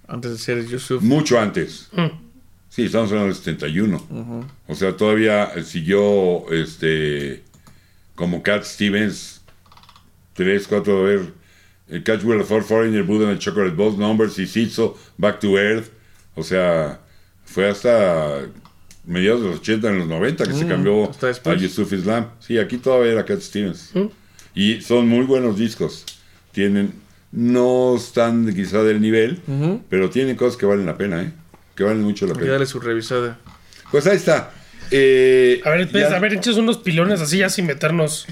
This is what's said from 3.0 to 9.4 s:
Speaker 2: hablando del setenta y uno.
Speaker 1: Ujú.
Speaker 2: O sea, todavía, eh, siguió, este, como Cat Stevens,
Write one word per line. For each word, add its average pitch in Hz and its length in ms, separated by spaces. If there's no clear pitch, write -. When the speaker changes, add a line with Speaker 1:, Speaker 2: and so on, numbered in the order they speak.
Speaker 2:
hablando 101 240
del - 80
setenta 73 240
y 78 140
uno. 104 160
Speaker 1:
Ujú. 117 360
Speaker 2:
O - 80
sea, 95 200
todavía, 107 600
eh, 82 80
siguió, 95 880
este, 78 920
como 87 240
Cat 101 220
Stevens, 104 800